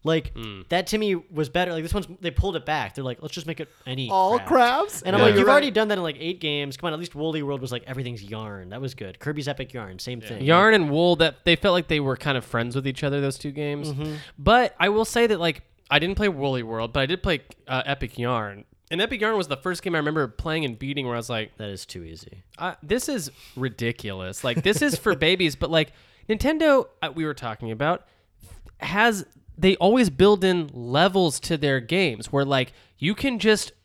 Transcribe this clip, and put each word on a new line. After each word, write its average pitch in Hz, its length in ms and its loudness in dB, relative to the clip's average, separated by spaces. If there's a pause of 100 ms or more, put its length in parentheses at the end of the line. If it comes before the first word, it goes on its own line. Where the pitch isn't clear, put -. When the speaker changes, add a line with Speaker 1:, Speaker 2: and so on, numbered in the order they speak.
Speaker 1:
Like, 156 320 -2
Speaker 2:
Mm. 104 340 -12
Speaker 1:
that 180 180 -2
to 214 120 -2
me 208 160 0
was 156 340 -6
better. 175 240 -2
Like, 160 100 -4
this 165 100 -4
one's, 202 140 -2 (140)
they 170 100 -4
pulled 190 240 0
it 156 100 -6
back. 139 300 -4
They're 139 80 -8
like, 127 180 -8
"Let's 156 120 -12
just 156 140 -10
make 160 120 -8
it 156 100 -10 (180)
any 131 220 -6
Speaker 3:
All 190 280 2
Speaker 1:
craft." - 100 -6
Speaker 3:
crafts? 262 540 2
Speaker 1:
And 185 140 0
I'm - 40 4
Speaker 2:
Yeah. - 60 8
Speaker 1:
like, - 60 8
Speaker 3:
You're 208 80 6
Speaker 1:
"You've 196 80 6
Speaker 3:
right. 262 60 6
Speaker 1:
already 285 180 4
done 214 180 2
that 196 80 2
in, 180 60 -4
like, 151 160 -6
eight 175 200 -6
games. 143 380 -4
Come 175 100 -6
on, 156 60 -2
at 156 60 -6
least 170 160 -10
Woolly 156 260 -4
World 139 200 -6
was, 127 100 -8
like, 120 160 -8
everything's 123 360 -8
yarn." 101 460 -12
That 110 100 -12
was 135 140 -8
good. 95 260 -14
Kirby's 147 280 -6
Epic 135 260 -8
Yarn, 98 260 -12
same 123 220 -10
Speaker 2:
Yeah. 110 80 -14
Speaker 1:
thing. 120 160 -8
Speaker 2:
Yarn 185 300 8
and 165 160 4
wool, 170 260 4
that 160 260 0
they 170 120 6
felt 190 180 2
like 175 140 0
they 156 120 2
were 135 160 -2
kind 135 220 -2
of 120 80 -6
friends 120 300 -4
with 135 120 -4
each 131 160 -6
other, 143 160 -2
those 139 200 -2
two 147 120 -8
games. 147 400 -6
Speaker 1:
Mm-hmm. 151 220 -6 (240)
Speaker 2:
But 220 420 4
I 185 100 4
will 220 160 2
say 233 220 2
that, 208 120 2
like, 165 240 -2 (260)
I 143 100 4
didn't 180 160 0
play 208 140 2
Woolly 135 340 -2
World, 113 300 -6
but 147 80 0
I 135 60 2
did 180 160 -4
play, 165 180 0 (260)
uh, 127 180 -2
Epic 139 340 -6
Yarn. 110 440 -4 (260)
And 165 120 -2
Epic 226 180 -4
Yarn 214 160 0
was 175 140 -2
the 139 80 -4
first 180 260 -6
game 170 120 -2
I - 20 2
remember 151 320 0
playing 160 340 -4
and 120 160 -6
beating 135 280 -6
where 120 80 -4
I - 20 -4
was 117 120 -8
like, 110 280 -6
Speaker 1:
That 107 100 -10
is 98 180 -12
too 87 200 -14
easy. 82 380 -20 (140)
Speaker 2:
Uh, 175 240 -8
this 208 280 -4
is 202 200 -4 (280)
ridiculous. 110 880 -6
Like, 127 180 -2
this 208 180 2
is 285 160 0
for - 180 0
Speaker 1:
<laughs> 156 120 2
Speaker 2:
babies, 180 300 2
but, - 120 -4
like, 156 220 0 (380)
Nintendo, 285 580 2 (140)
uh, 156 120 -4
we 160 120 -2
were 151 80 -4
talking 117 380 -8
about, 143 340 -2 (760)
has, 202 460 2 (320)
they 185 200 6
always 214 320 4
build 185 360 6
in 175 280 2
levels 156 680 2
to 165 160 -2
their 139 240 0
games 131 500 -2
where, 139 140 2
like, 135 260 0 (260)
you 170 160 0
can 247 260 -2
just 208 340 2 (120)